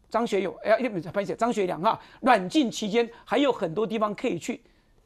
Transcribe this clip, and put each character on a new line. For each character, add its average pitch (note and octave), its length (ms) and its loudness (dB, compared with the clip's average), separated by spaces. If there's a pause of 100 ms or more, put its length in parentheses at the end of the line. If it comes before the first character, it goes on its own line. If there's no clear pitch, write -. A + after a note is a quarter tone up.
张 A#3 180 0
学 F#3+ 140 0
友， F#3+ 120 -4 (120)
哎， G#3+ 120 4 (120)
不 G3 120 -4
是， D#3+ 80 -10
抱 G3+ 140 -2
歉， E3+ 140 -4
张 A#3 140 0
学 G#3+ 140 0
良 D#3+ 160 -4
哈， G3+ 160 2 (240)
软 G3+ 280 4
禁 C#4+ 200 2
期 G#3 200 -6
间 A#3 200 2 (140)
还 - 140 0
有 C#4 160 4
很 E3 200 -4
多 G#3+ 140 0
地 G#3 100 -4
方 G#3 160 0
可 - 140 -4
以 F#3+ 100 -2
去。 - 240 -8 (440)